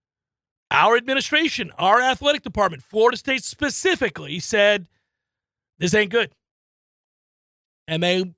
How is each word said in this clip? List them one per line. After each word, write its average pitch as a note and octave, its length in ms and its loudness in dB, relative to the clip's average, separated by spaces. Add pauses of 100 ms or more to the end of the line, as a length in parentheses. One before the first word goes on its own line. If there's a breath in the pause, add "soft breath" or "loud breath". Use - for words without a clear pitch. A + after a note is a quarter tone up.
(720)
our G3 260 4
administration, C4+ 800 -2
our G3+ 240 4
athletic C4 400 0
department, F#3 400 -4
Florida A3+ 340 2
State C4 280 -4
specifically, G3+ 960 -4
said, G3+ 480 2 (920)
"This F3 160 -2
ain't G#3 160 2
good." A3 220 -2 (1600)
And D#3+ 140 -4
they F3+ 360 -2